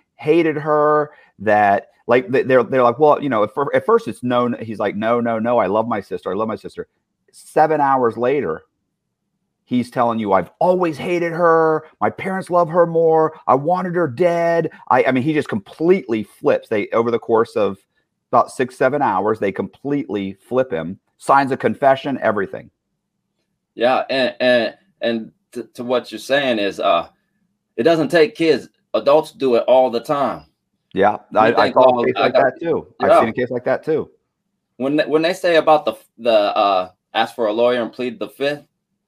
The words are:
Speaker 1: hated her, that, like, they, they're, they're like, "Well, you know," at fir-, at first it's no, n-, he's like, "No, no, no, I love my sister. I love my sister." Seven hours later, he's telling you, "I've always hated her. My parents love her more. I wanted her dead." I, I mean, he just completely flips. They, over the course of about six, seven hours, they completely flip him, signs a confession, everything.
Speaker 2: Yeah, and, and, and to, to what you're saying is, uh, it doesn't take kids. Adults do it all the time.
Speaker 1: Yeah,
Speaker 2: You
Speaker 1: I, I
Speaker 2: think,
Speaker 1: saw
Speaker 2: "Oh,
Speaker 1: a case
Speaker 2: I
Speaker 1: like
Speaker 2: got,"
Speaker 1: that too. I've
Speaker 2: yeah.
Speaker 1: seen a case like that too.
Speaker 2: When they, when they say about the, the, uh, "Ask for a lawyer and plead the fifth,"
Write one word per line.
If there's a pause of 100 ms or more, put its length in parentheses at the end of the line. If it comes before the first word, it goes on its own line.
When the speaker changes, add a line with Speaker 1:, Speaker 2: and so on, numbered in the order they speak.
(160)
Speaker 1:
hated
her, (280)
that, (180)
like,
they,
they're,
they're
like,
"Well,
you
know,"
at
fir-,
at
first
it's
no,
n-,
he's
like,
"No,
no,
no,
I
love
my
sister.
I
love
my
sister." (440)
Seven
hours
later, (1000)
he's
telling
you,
"I've
always
hated
her. (120)
My
parents
love
her
more. (140)
I
wanted
her
dead." (200)
I,
I
mean,
he
just
completely
flips.
They,
over
the
course
of (520)
about
six,
seven
hours,
they
completely
flip
him, (180)
signs
a
confession,
everything. (1080)
Speaker 2:
Yeah,
and,
and, (240)
and (220)
to, (120)
to
what
you're
saying
is,
uh, (680)
it
doesn't
take
kids. (240)
Adults
do
it
all
the
time. (480)
Speaker 1:
Yeah, (140)
Speaker 2:
You
Speaker 1:
I,
I
Speaker 2:
think,
Speaker 1:
saw
Speaker 2:
"Oh,
Speaker 1:
a
case
Speaker 2:
I
Speaker 1:
like
Speaker 2:
got,"
Speaker 1:
that
too.
I've
Speaker 2:
yeah.
Speaker 1:
seen
a
case
like
that
too. (640)
Speaker 2:
When
they,
when
they
say
about
the, (240)
the,
uh, (240)
"Ask
for
a
lawyer
and
plead
the
fifth," (420)